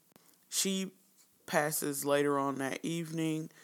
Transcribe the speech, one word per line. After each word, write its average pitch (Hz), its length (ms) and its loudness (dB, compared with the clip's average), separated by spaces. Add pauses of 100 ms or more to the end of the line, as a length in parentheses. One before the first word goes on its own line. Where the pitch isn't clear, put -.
(480)
She 190 440 0 (540)
passes 147 580 0
later 143 340 4
on 139 200 0
that 135 240 -4
evening, 160 680 -2 (140)